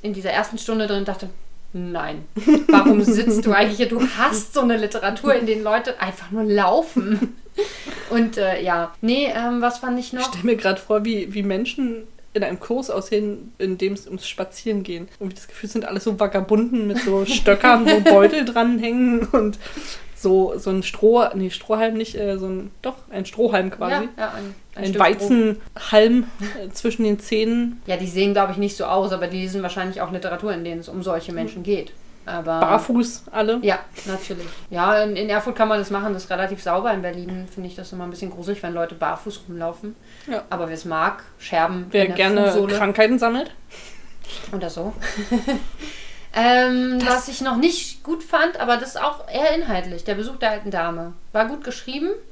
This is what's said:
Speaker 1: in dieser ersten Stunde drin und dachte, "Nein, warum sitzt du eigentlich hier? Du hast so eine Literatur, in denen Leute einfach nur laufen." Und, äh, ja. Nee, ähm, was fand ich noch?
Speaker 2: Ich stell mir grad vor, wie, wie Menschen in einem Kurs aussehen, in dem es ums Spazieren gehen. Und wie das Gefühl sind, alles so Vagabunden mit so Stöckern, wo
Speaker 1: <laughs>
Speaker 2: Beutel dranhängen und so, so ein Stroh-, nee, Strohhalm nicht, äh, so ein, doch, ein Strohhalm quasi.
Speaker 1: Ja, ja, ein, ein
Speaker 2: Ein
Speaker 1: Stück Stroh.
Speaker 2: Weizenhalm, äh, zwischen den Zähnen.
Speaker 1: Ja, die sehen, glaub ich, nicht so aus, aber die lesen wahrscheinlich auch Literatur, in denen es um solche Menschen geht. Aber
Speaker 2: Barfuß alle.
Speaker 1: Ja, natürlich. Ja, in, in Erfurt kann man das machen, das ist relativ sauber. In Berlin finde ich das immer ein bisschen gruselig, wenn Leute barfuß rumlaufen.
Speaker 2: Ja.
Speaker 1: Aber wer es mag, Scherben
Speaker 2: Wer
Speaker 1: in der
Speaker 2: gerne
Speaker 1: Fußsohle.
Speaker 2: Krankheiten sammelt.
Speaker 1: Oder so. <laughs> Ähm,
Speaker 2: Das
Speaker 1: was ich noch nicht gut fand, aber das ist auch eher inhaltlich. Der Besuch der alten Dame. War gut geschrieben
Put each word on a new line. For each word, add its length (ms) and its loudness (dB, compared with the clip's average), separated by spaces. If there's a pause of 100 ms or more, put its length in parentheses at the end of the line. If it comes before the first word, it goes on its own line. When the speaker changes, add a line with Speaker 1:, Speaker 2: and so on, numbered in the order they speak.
Speaker 1:
in 120 -4
dieser 160 -4
ersten 260 -2
Stunde 300 -2
drin 140 -2
und 80 -2
dachte, 200 -6 (460)
"Nein, 500 -6 (440)
warum 340 10
sitzt 440 4
du 60 4
eigentlich 240 4
hier? 120 2
Du 120 -2 (180)
hast 360 2
so 80 2
eine 160 4
Literatur, 560 0
in 120 2
denen 160 0
Leute 380 0
einfach 320 -6
nur 100 -2
laufen." 920 2 (720)
Und, 300 0
äh, 240 0
ja. 300 0 (100)
Nee, 240 2
ähm, 340 -2
was 180 0
fand 220 -4
ich 140 -10
noch? 80 -4
Speaker 2:
Ich 60 0
stell 160 -8
mir 120 4
grad 240 0
vor, 240 0
wie, 300 -2
wie 80 -2
Menschen 600 -2 (280)
in 100 0
einem 180 -4
Kurs 300 -4
aussehen, 680 -4
in 180 -2
dem 160 -2
es 140 -10
ums 200 -10
Spazieren 580 -6
gehen. 220 -10 (120)
Und 120 -8
wie 40 -14
das 140 -16
Gefühl 200 -12
sind, 160 -4
alles 200 -6
so 140 -2
Vagabunden 680 2
mit 160 0
so 240 2
Stöckern, 600 6
wo 140 8
Speaker 1:
<laughs> 100 8
Speaker 2:
Beutel 360 8
dranhängen 800 2
und 320 2 (580)
so, 420 2
so 120 -4
ein 120 0
Stroh-, 520 4
nee, 160 -2
Strohhalm 440 0
nicht, 200 -4
äh, 240 -2
so 80 -6
ein, 240 -6 (120)
doch, 140 -6 (140)
ein 160 -8
Strohhalm 440 0
quasi. 340 -2
Speaker 1:
Ja, 40 -8 (100)
ja, 160 -4
ein, 200 -12 (200)
ein 100 -8
Speaker 2:
Ein 0 -
Speaker 1:
Stück 120 -2
Stroh. 80 6
Speaker 2:
Weizenhalm, 1200 4 (380)
äh, 100 -10
zwischen 320 -2
den 140 2
Zähnen. 680 0
Speaker 1:
Ja, 100 -2
die 100 -4
sehen, 280 2
glaub 160 4
ich, 80 -4
nicht 180 -2
so 80 -4
aus, 280 2
aber 160 -2
die 120 -6
lesen 220 -4
wahrscheinlich 400 -4
auch 100 -6
Literatur, 400 -6
in 100 -6
denen 180 -8
es 100 -16
um 120 -8
solche 300 -4
Menschen 300 -8
geht. 300 -4 (340)
Aber 340 -4
Speaker 2:
Barfuß 720 2
alle. 300 0
Speaker 1:
Ja, 160 2 (260)
natürlich. 420 -8 (220)
Ja, 360 2
in, 120 -2
in 140 -2
Erfurt 260 -2
kann 120 2
man 100 2
das 120 -4
machen, 220 -2
das 120 -6
ist 60 -10
relativ 320 -2
sauber. 300 0
In 80 -2
Berlin 520 -8
finde 180 -10
ich 60 -18
das 180 -14
immer 100 -8
ein 60 -10
bisschen 200 -10
gruselig, 320 -8
wenn 120 -6
Leute 200 -4
barfuß 540 -6
rumlaufen. 480 -10 (340)
Speaker 2:
Ja. 200 -4
Speaker 1:
Aber 180 -6
wer 60 -8
es 100 -12
mag, 400 -2 (140)
Scherben 520 0
Speaker 2:
Wer 120 4
Speaker 1:
in 60 4
der 80 -4
Speaker 2:
gerne 320 4
Speaker 1:
Fußsohle. 280 2
Speaker 2:
Krankheiten 420 4
sammelt. 320 0 (1040)
Speaker 1:
Oder 140 -6
so. 240 -6 (380)
<laughs> 420 0 (600)
Ähm, 680 4
Speaker 2:
Das 80 2
Speaker 1:
was 200 2
ich 120 -8
noch 160 -2
nicht 480 0
gut 180 -4
fand, 380 0
aber 160 2
das 140 -6
ist 120 -6
auch 260 -4
eher 280 2
inhaltlich. 480 -2
Der 100 -2
Besuch 220 -6
der 160 0
alten 180 -6
Dame. 420 -4 (200)
War 160 2
gut 160 -8
geschrieben 460 -6 (220)